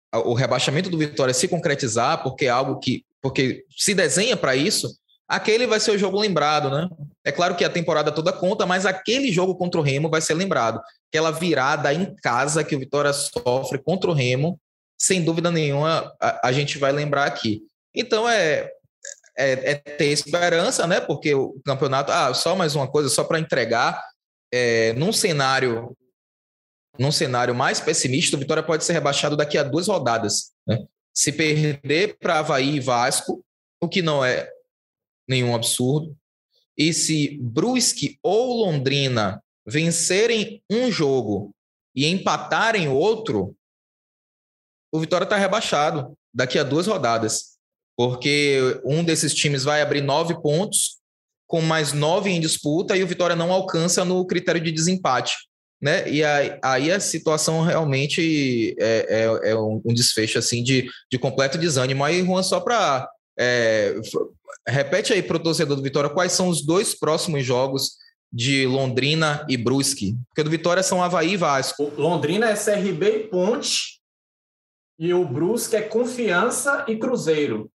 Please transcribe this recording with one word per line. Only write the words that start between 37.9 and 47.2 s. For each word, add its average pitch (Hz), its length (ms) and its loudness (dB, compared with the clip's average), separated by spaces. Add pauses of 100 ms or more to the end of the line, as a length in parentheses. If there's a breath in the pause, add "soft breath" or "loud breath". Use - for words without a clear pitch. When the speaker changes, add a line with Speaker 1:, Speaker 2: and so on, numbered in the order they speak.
Speaker 1:
ou 226 420 0
Londrina 131 800 0 (200)
vencerem 180 1040 0
um 233 240 0
jogo 117 600 0 (440)
e 139 120 0
empatarem 190 800 0
outro, 139 640 0 (1400)
o 160 120 -2
Vitória 175 260 0
tá 214 80 0
rebaixado 165 840 0 (160)
daqui 127 240 0
a 151 60 2
duas 147 240 0
rodadas, 117 680 -2 (400)